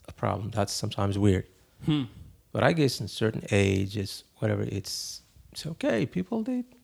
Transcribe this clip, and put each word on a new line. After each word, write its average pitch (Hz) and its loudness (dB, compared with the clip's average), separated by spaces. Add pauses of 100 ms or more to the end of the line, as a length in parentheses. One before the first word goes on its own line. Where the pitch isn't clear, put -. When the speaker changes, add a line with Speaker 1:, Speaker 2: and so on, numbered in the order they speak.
Speaker 1:
a - -14
problem. 101 -2
That's 101 0
sometimes 101 -2
weird. 98 6 (400)
Speaker 2:
Hmm. 151 2 (480)
Speaker 1:
But 107 2
I 139 6
guess 151 2
in 107 -4
certain - -2
ages, 98 2 (160)
whatever, 104 0
it's, - -6 (300)
it's - -12
okay. 165 0
People, 220 -4
they, 247 -4 (200)